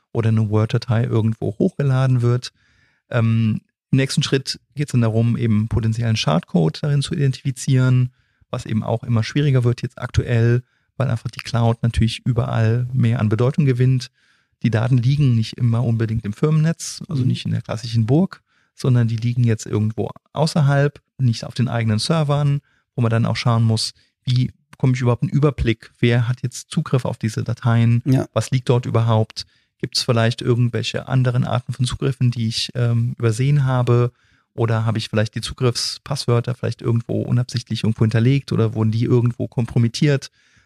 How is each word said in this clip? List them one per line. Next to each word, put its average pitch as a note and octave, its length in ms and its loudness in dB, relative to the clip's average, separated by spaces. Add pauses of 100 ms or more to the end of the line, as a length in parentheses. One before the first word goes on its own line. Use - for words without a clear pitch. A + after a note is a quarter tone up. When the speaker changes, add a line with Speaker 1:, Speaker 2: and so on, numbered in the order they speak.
(140)
Speaker 1:
oder A2+ 160 0
eine A2 200 2
Word-Datei A2 540 0
irgendwo A2+ 440 0 (120)
hochgeladen C3 600 0
wird. A#2+ 320 0 (560)
Ähm, A2+ 500 2 (320)
im C3 60 4
nächsten C3+ 260 0
Schritt - 380 -4 (120)
geht's C#3+ 200 -6
dann B2 80 4
darum, A#2 340 2
eben A2 320 0
potenziellen A2+ 480 0
Schadcode D#3+ 680 0
darin C#3+ 200 0
zu D3+ 120 -4
identifizieren, C3 1000 0 (380)
was A#2+ 160 -6
eben A2 180 -2
auch A2+ 200 -2
immer A2+ 200 0
schwieriger C3+ 420 0
wird A#2+ 160 0
jetzt - 180 -10
aktuell, A#2+ 640 0 (320)
weil B2+ 140 -2
einfach A2+ 200 -4
die - 120 -16
Cloud A#2 420 0
natürlich A2+ 420 0
überall A#2+ 680 0
mehr A#2+ 260 2
an G#2+ 80 0
Bedeutung B2 380 0
gewinnt. B2+ 440 0 (540)
Die A2+ 60 2
Daten A#2+ 280 2
liegen C3 380 2
nicht A2+ 220 -2
immer A#2+ 260 0
unbedingt A2+ 400 -2
im - 80 -6
Firmennetz, D#3 800 -2
also B2+ 140 -2
Speaker 2:
Mhm. B2 40 0
Speaker 1:
nicht A#2+ 180 -2
in A2 60 -4
der A2 100 -2
klassischen A2+ 440 -2
Burg, D3+ 360 0 (320)
sondern B2 360 2
die A2+ 80 -4
liegen A#2+ 260 0
jetzt A2+ 220 0
irgendwo G#2+ 460 -2 (200)
außerhalb, C#3+ 680 2 (160)
nicht A#2 260 0
auf - 120 -14
den A#2+ 120 0
eigenen A2 320 0
Servern, C#3+ 640 0 (340)
wo B2+ 60 -2
man A#2 100 2
dann A2+ 140 2
auch A2 100 0
schauen A#2 280 2
muss, A2 300 0 (300)
wie B2+ 280 0 (200)
bekomme C3 220 0
ich B2+ 80 -4
überhaupt A#2+ 220 0
einen - 80 -2
Überblick, C3+ 680 0
wer A#2+ 300 2
hat B2 120 -4
jetzt - 300 -10
Zugriff C#3+ 320 -2
auf A#2+ 140 -4
diese A2+ 260 -4
Dateien, A#2 640 2
Speaker 2:
Ja. C3 280 2
Speaker 1:
was - 180 -2
liegt B2+ 180 -2
dort A#2+ 160 2
überhaupt, A2+ 600 0 (320)
gibt's - 260 -4
vielleicht A2+ 380 0
irgendwelche A#2 640 -2
anderen B2+ 360 2
Arten A#2+ 280 -4
von B2+ 140 -4
Zugriffen, B2+ 460 -2
die A2+ 160 -4
ich, - 280 -6
ähm, A#2+ 440 0
übersehen C3 460 0
habe, B2 460 2 (420)
oder A2+ 320 0
habe A2+ 120 0
ich - 120 -6
vielleicht G#2+ 260 -2
die A#2 60 -6
Zugriffspasswörter - 1120 -2
vielleicht - 260 -6
irgendwo A2+ 400 -2
unabsichtlich B2 640 -2
irgendwo G#3+ 200 0
hinterlegt A#2 480 2
oder A2 220 0
wurden A2 180 0
die A2+ 120 0
irgendwo A#2+ 440 0
kompromittiert, B2+ 840 0 (340)